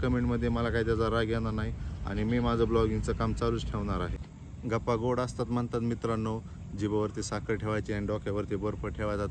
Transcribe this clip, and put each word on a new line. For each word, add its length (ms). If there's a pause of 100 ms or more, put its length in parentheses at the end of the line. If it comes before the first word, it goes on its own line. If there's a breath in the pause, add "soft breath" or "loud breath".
कमेंटमध्ये, 480
मला 200
काही 160
त्याचा 240
राग 200
येणार 240
नाही 200 (320 loud breath)
आणि 180
मी 160
माझं 280
ब्लॉगिंगचं 460
काम 200
चालूच 380
ठेवणार 300
आहे. 160 (520)
गप्पा 260
गोड 240
असतात 260
म्हणतात 360
मित्रांनो, 580 (400 loud breath)
जिभेवरती 440
साखर 320
ठेवायची 380
आणि 120
डोक्यावरती 500
बर्फ 320
ठेवायचा. 440